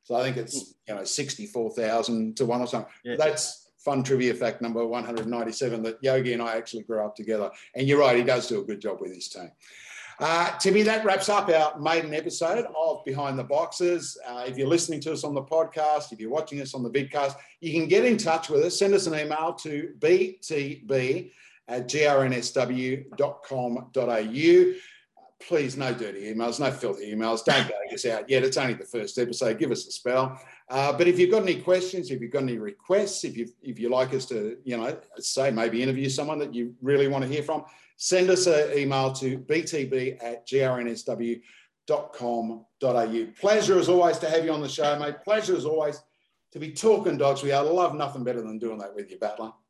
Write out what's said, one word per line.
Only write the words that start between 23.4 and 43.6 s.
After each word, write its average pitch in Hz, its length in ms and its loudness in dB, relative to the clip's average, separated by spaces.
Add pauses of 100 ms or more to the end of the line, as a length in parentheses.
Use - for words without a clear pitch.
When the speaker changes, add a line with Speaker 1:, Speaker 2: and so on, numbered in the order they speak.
Speaker 1:
com 123 500 -6
dot 123 160 0
A 113 120 2
U. 170 540 6 (680)
Please, 139 360 -2
no 131 160 -2
dirty 104 400 -8
emails, 117 260 -4
no 139 100 2
filthy 107 460 -6
emails. 113 300 -2
Don't 139 180 6
bag - 300 -6
us - 120 -6
out 110 240 -2
yet. 131 140 6
It's 135 140 2
only 131 160 2
the - 100 -8
first 107 340 -6
episode. 120 400 0
Give 135 140 0
us - 160 -4
a - 40 -14
spell. 131 460 0 (320)
Uh, 135 220 2
but 170 160 4
if 180 100 6
you've 180 140 6
got 214 120 4
any 180 180 0
questions, 180 500 0
if 120 80 -4
you've 117 140 -10
got 135 100 0
any 123 140 -2
requests, 180 640 -2
if - 140 -8
you, 113 100 -6 (160)
if 117 160 -12
you 113 80 -4
like 127 260 0
us 131 120 -2
to, 110 400 -6
you 123 100 -4
know, 120 220 -4 (220)
say, 135 300 0
maybe 113 320 0
interview 135 280 0
someone 147 300 -4
that 139 140 -6
you 120 280 -6
really 139 260 4
want 135 160 0
to 127 60 -4
hear 147 120 -4
from, 151 220 -4 (320)
send 185 340 2
us 180 180 4
an 151 300 4
email 135 360 0
to 131 240 -2
B - 240 0
T 147 240 -4
B 127 360 -2
at 120 240 -8
G 135 160 2
R 131 160 2
N 120 120 -4
S 113 140 -8
W 117 360 -4 (480)
dot 147 240 -2
com 117 540 -4 (160)
dot 120 260 2
A - 20 -4
U. 113 300 -4
Pleasure 196 400 4